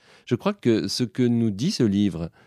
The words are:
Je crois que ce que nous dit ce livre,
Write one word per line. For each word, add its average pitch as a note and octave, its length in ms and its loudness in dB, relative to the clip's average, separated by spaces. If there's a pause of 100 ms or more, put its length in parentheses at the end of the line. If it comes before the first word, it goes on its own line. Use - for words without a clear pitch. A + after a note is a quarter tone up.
(260)
Je - 80 -2
crois G3+ 220 -2
que G#2+ 320 2
ce - 160 -4
que A#2+ 180 -4
nous A#2 300 2
dit G#2+ 180 -4
ce G#3+ 140 0
livre, G2 480 0 (140)